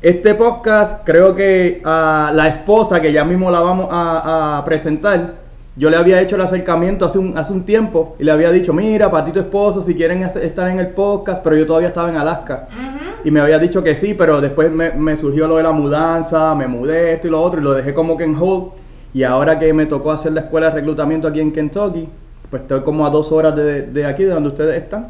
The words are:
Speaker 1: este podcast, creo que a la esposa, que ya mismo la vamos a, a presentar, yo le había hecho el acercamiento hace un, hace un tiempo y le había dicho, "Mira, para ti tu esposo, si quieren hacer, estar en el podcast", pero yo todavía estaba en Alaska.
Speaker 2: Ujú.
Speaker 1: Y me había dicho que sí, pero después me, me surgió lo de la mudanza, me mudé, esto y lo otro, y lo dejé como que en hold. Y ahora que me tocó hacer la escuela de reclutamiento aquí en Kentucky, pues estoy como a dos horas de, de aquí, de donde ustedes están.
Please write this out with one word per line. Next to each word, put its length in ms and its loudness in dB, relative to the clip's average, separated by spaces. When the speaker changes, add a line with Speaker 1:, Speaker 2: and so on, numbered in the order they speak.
Speaker 1:
este 340 4
podcast, 680 0
creo 300 6
que 500 2
a 480 2
la 140 4
esposa, 540 2
que 100 2
ya 120 2
mismo 280 0
la 100 2
vamos 300 0
a, 680 -2
a 80 -6
presentar, 800 -2
yo 120 4
le 80 4
había 240 6
hecho 140 0
el 60 0
acercamiento 640 0
hace 140 -2
un, 180 -4
hace 140 -6
un 140 -4
tiempo 540 0
y 40 -6
le 80 4
había 200 4
dicho, 220 2
"Mira, 380 2
para 140 0
ti 60 -6
tu 80 0
esposo, 420 -2
si 140 -2
quieren 280 0
hacer, 220 -6
estar 240 -4
en 100 -2
el 80 -2
podcast", 560 -4
pero 140 2
yo 80 4
todavía 240 2
estaba 200 -4
en 80 -6
Alaska. 540 -6
Speaker 2:
Ujú. 340 -12
Speaker 1:
Y 60 0
me 100 4
había 160 4
dicho 260 0
que 140 2
sí, 160 -2
pero 260 2
después 320 0
me, 200 -2
me 260 -2
surgió 300 -2
lo 100 2
de 60 2
la 80 0
mudanza, 840 0
me 120 -2
mudé, 460 0
esto 140 -4
y 40 0
lo 100 0
otro, 180 0
y 40 -4
lo 100 2
dejé 200 -2
como 220 0
que 80 -6
en 160 -2
hold. 280 -2
Y 100 0
ahora 340 2
que 160 2
me 140 2
tocó 240 -4
hacer 220 -4
la 80 -4
escuela 280 0
de 60 -4
reclutamiento 520 -2
aquí 140 -4
en 100 -2
Kentucky, 560 -4
pues 120 -8
estoy 200 -4
como 240 -2
a 40 0
dos 220 0
horas 240 2
de, 280 -2
de 220 -4
aquí, 180 -2
de 100 2
donde 160 -2
ustedes 320 -2
están. 280 -10